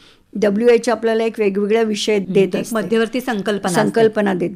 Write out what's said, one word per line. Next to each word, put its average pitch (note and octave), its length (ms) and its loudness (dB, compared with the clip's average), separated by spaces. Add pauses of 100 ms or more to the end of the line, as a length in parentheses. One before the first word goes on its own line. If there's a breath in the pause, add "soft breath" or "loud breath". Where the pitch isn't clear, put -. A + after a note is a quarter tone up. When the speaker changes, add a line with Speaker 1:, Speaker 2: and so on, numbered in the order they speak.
(360 soft breath)
Speaker 1:
डब्ल्यूएचओ A3+ 560 2
आपल्याला A3+ 320 0
एक A3 160 -4
वेगवेगळ्या G#3 420 0
विषय G#3+ 360 0
Speaker 2:
हम्म. F#3 160 -4
Speaker 1:
देत F#3+ 220 2
Speaker 2:
एक G#3 60 -2
Speaker 1:
असते. A3+ 140 -6
Speaker 2:
मध्यवर्ती A3+ 460 -2
संकल्पना G3+ 480 -4
असते. F3 120 0
Speaker 1:
संकल्पना G#3+ 520 2
देत F3+ 220 -2